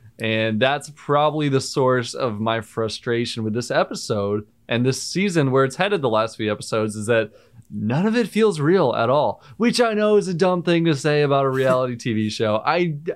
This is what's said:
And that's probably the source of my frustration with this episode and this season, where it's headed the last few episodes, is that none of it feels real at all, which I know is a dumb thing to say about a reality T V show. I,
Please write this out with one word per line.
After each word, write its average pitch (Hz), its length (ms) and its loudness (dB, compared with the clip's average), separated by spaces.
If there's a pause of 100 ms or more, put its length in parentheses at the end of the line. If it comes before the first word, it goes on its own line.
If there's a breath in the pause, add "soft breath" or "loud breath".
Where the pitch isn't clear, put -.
(180 soft breath)
And 110 420 0
that's 143 340 0
probably 147 540 0
the 135 120 2
source 127 540 0
of 113 240 -4
my 113 220 -2
frustration 117 800 -4
with 107 120 -4
this 120 180 -6
episode 107 760 -2 (220)
and 120 180 0
this 131 160 -2
season, 170 480 0
where 135 140 4
it's 131 120 -4
headed 196 260 -2
the 131 80 0
last 110 260 0
few 107 160 -2
episodes, 107 420 -4
is 107 120 -8
that 113 260 0 (380 soft breath)
none 117 360 -2
of 220 80 0
it 233 140 0
feels 202 320 2
real 147 340 2
at 117 160 0
all, 131 320 0 (140)
which 233 240 2
I 226 140 2
know 214 240 4
is 180 100 -2
a 185 60 -4
dumb 180 280 2
thing 170 220 2
to 165 100 4
say 147 280 2
about 139 240 2
a 135 40 2
reality 127 460 2
T 120 160 -4
V 107 180 0
show. 107 340 0
I, 165 300 0 (220)